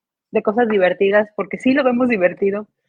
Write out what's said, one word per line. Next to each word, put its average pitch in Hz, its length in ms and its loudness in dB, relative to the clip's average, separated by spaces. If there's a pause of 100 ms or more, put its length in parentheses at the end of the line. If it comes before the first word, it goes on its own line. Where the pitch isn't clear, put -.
(320)
de 214 120 -2
cosas 220 260 0
divertidas, 196 680 0
porque 190 240 -8
sí 262 140 0
lo 285 100 0
vemos 247 260 0
divertido. 196 580 -2 (220)